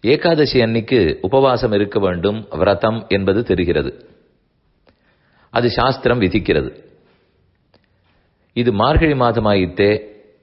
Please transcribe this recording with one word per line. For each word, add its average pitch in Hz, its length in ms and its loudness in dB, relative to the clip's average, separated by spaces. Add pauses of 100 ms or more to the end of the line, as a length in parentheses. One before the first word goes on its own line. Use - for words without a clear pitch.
ஏகாதசி 151 600 2
அன்னைக்கு 113 600 0
உபவாசம் 123 500 0
இருக்க 104 280 0
வேண்டும், 98 500 -2
விரதம் 101 580 0
என்பது 98 360 0
தெரிகிறது. 82 680 -2 (1400)
அது 120 200 0
சாஸ்திரம் 123 520 0
விதிக்கிறது. 85 640 -2 (1700)
இது 120 200 0
மார்கழி 147 400 2
மாதமாயித்தே 104 960 0 (360)